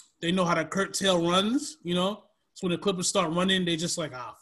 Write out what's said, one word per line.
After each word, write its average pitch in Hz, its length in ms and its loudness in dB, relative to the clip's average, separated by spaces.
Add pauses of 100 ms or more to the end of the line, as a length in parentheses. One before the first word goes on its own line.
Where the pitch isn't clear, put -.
(220)
they 170 120 0
know 190 100 2
how 170 120 2
to 160 100 0
curtail 185 600 0
runs, 208 580 0
you 175 120 -2
know? 190 300 -2 (280)
So - 140 -6
when 175 60 2
the 160 40 0
Clippers 180 300 -2
start 175 240 0
running, 185 320 2
they 170 140 0
just 170 200 -4
like, 156 160 -6
"Ah, 120 280 -12